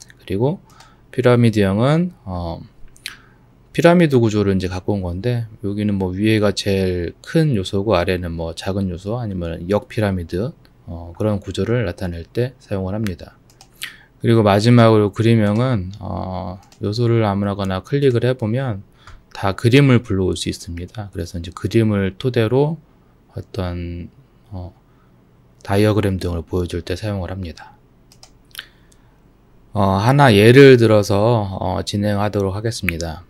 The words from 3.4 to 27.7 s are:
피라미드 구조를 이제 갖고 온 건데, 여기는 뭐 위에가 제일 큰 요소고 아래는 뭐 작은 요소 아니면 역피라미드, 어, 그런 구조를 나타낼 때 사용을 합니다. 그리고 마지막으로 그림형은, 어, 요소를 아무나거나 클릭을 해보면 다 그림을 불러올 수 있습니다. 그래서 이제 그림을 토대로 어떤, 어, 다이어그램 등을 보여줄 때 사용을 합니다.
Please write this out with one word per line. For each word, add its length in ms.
피라미드 440
구조를 360
이제 120
갖고 260
온 80
건데, 440
여기는 340
뭐 120
위에가 440
제일 600
큰 320
요소고 400
아래는 380
뭐 220
작은 340
요소 300
아니면 500
역피라미드, 840
어, 320
그런 220
구조를 440
나타낼 400
때 340
사용을 360
합니다. 420
그리고 200
마지막으로 720
그림형은, 880
어, 580
요소를 400
아무나거나 600
클릭을 420
해보면 580
다 180
그림을 460
불러올 400
수 100
있습니다. 640
그래서 260
이제 160
그림을 600
토대로 640
어떤, 720
어, 260
다이어그램 540
등을 220
보여줄 400
때 160
사용을 340
합니다. 460